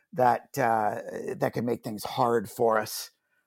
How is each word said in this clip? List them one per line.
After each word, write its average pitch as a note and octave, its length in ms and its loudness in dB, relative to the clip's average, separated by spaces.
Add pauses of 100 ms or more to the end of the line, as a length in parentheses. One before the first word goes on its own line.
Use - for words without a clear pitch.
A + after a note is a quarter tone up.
(140)
that, B2 440 2
uh, A2+ 440 2 (360)
that - 160 0
can A#2 120 -2
make A#2 180 -2
things A2 200 -8
hard A#2 460 0
for A2+ 300 2
us, - 320 -8 (360)